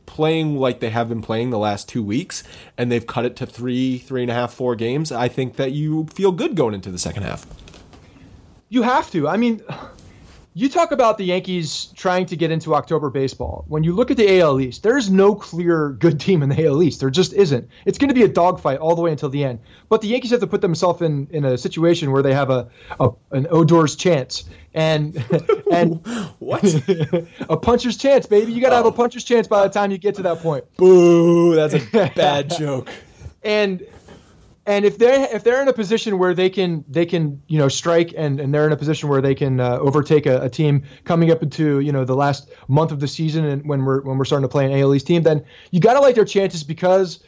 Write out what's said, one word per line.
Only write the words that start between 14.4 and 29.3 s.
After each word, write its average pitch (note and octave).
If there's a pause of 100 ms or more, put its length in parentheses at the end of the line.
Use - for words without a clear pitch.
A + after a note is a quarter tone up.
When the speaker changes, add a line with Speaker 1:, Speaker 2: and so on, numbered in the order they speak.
Speaker 2:
L C#3+
East, B2+
there's F#3+
no G3
clear E3
good D3+
team F3+
in C#3
the C#3+
A D#3+
L C#3+
East. -
There C3+
just E3
isn't. D3 (160)
It's F#3+
gonna C#4
be B3
a F#3+
dogfight E3+
all D#3+
the E3
way E3+
until D3
the C#3+
end. A#2+ (280)
But A3
the G#3+
Yankees A#3+
have A#3+
to F#3
put F#3+
themselves F3
in, D3
in D3
a B2+
situation D#3+
where C3+
they C3+
have C#3
a, B2 (320)
a, C3+ (200)
an C3+
Odor's E3
chance. D3+ (280)
And, D#3+ (240)
<laughs> G4
and E3
Speaker 1:
<laughs> G#3+
What? D3
Speaker 2:
<laughs> E3
a D#3+
puncher's A#3+
chance, C#4
baby. A3
You A#3
gotta B3+
have A#3
a A3+
Speaker 1:
Oh. -
Speaker 2:
puncher's A#3+
chance A#3